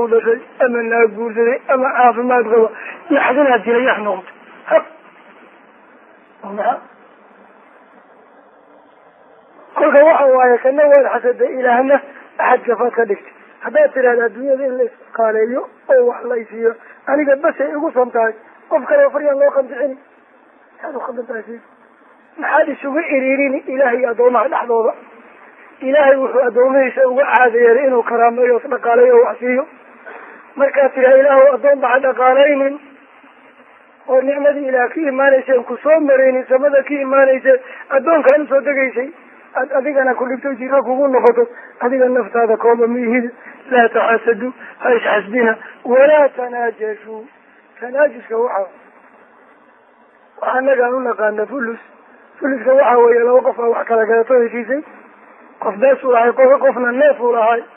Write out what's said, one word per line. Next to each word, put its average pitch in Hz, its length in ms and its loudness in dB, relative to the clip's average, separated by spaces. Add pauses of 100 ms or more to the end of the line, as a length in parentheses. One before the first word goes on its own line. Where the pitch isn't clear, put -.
u 233 40 -4
dhashay, 226 320 0 (200)
ama 240 240 -2
naag 233 320 0
guursaday, 233 520 -4
ama 269 300 0
caafimaad 240 540 0
qaba, 220 180 2 (400)
naxdinaa 269 480 0
jira, 226 220 -2
yaa 247 180 -2
noqotay. 202 360 -8 (320)
Ha? 220 120 0 (1700)
Waa 202 80 -14
maxaa? 208 280 -4 (3000)
Kolka 285 300 4
waxa 294 200 4
waaye, 254 320 4
kana 269 260 0
waad 285 300 6
xasaday, 240 460 -4
Ilaahna 254 420 2 (360)
axad 247 280 0
kafaad 233 280 -4
ka 233 120 -2
dhigtay. - 280 -8 (300)
Haddaad 285 300 0
tiraahdo, 240 320 0
"Adduunyada 262 400 -4
in 254 120 -4
la 254 60 0
isqaaleeyo 226 760 -4 (280)
oo 254 180 4
wax 240 160 -6
la 240 140 -6
isiiyo, 226 380 -4 (320)
aniga 277 280 0
bas 294 240 -4
ay 285 120 -4
igu 302 200 -6
son 247 200 -2
tahay, 226 220 -2 (360)
qof 277 160 -2
kale 285 200 2
oo 277 40 2
faryaan 285 300 -2
loo 285 120 2
qanjicin." 269 460 -4 (760)
Maxaad 311 220 -16
u 247 40 -10
khaldan 233 260 -10
tahay, 226 180 -12
Siid? 226 180 -18 (760)
Maxaad 311 320 0
isugu 285 300 -6
iriirini 269 680 -2
Ilaahay 262 300 -2
iyo 254 120 -2
addoomaha 233 380 0
dhexdooda? 240 460 -2 (880)
Ilaahay 277 340 4
wuxuu 262 320 -2
addoomihiisa 262 600 2
uga 254 180 0
caada 240 320 2
yeelay 240 300 4
inuu 247 160 0
karaameeyo, 240 540 0
is 277 120 -8
dhaqaaleeyo, 240 540 2
wax 214 160 -4
siiyo. 254 280 -4 (880)
Markaad 269 380 0
tiraa, 262 240 4
"Ilaahu, 269 360 6
addoon 285 260 0
baa 254 200 0
dhaqaalaynin," 269 800 0 (1300)
oo 262 140 2
nicmadii 285 460 0
Ilaah 254 220 0
ka 311 100 -8
imaanaysay, 269 640 0
ku 240 140 -10
soo 311 220 2
maraynin, 262 500 2
samada 269 340 2
ka 277 100 -8
imaanaysay, 269 680 2 (300)
addoonkaan 285 520 2
u 294 60 -8
soo 269 140 0
degaysay, 269 480 -4 (460)
ad-, 262 160 -6
adigana 269 440 -2
ku 247 100 -4
dhibto, 269 280 -6
jiro 262 300 -2
kugu 254 240 0
noqoto, 233 400 2 (320)
adiga 254 300 0
naftaada 233 480 -2
kooba 233 300 2
miyihid. 240 440 -2 (400)
"Laa 233 180 2
taxasadu," 226 640 -2 (260)
ha 247 140 0
isxasdina, 220 640 -2 (280)
"walaa 277 440 4
tanaajashu." 220 960 -8 (540)
Tanaajuska 247 580 -4
waxa, 196 300 -4 (1700)
waxa 220 160 -2
annaga 262 280 0
aan 247 80 -2
u 262 60 -4
naqaana 214 460 -4
fulus. 226 340 -10 (600)
Fuluska 262 340 -2
waxa 254 240 4
weeye, 240 260 4
laba 247 180 2
qof 240 180 -4
aa 233 140 -2
wax - 140 -6
kala 226 180 0
gadato, 226 280 0
heshiisay. 240 500 -2 (760)
Qof 196 180 -6
bees 254 260 0
u 269 80 0
lahay, 233 220 2
qof, 262 260 4
qofna 247 320 0
neef 277 280 0
u 240 120 -2
lahay. 233 320 0 (120)